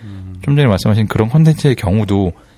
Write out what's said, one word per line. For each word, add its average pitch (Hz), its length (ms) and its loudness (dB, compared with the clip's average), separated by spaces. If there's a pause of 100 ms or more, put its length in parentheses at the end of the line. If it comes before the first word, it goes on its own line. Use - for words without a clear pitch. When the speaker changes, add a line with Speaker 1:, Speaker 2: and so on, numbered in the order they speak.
Speaker 1:
음. 95 380 -16
Speaker 2:
좀 143 120 0
전에 143 140 2
말씀하신 104 380 2
그런 110 220 0
콘텐츠의 156 460 2
경우도 98 580 0 (260)